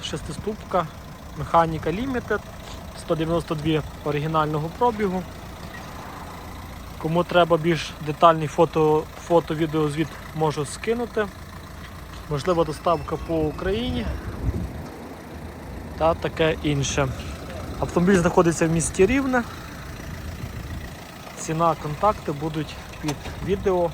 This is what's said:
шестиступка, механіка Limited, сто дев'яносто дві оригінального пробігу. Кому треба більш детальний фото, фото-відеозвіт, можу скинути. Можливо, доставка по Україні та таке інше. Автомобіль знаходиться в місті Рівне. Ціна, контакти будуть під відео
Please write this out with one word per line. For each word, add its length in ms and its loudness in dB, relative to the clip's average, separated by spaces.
шестиступка, 840 -2
механіка 520 4
Limited, 500 -2
сто 160 0
дев'яносто 400 0
дві 260 2
оригінального 720 0
пробігу. 460 2
Кому 220 4
треба 340 6
більш 360 2
детальний 420 6
фото, 560 4
фото-відеозвіт, 800 2
можу 300 0
скинути. 600 -2
Можливо, 340 4
доставка 520 0
по 200 -2
Україні 680 0
та 160 4
таке 500 2
інше. 440 2
Автомобіль 380 6
знаходиться 500 6
в 40 4
місті 340 4
Рівне. 380 4
Ціна, 440 2
контакти 480 0
будуть 440 -4
під 140 -2
відео 480 2